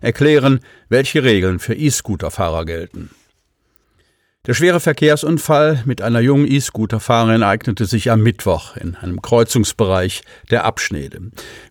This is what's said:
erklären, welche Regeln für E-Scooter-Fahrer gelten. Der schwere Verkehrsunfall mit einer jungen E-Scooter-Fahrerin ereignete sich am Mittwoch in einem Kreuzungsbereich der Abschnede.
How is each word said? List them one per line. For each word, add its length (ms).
erklären, 580
welche 340
Regeln 360
für 160
E-Scooter-Fahrer 880
gelten. 460
Der 80
schwere 260
Verkehrsunfall 1040
mit 180
einer 200
jungen 280
E-Scooter-Fahrerin 920
ereignete 440
sich 240
am 140
Mittwoch 540
in 180
einem 260
Kreuzungsbereich 1000
der 140
Abschnede. 560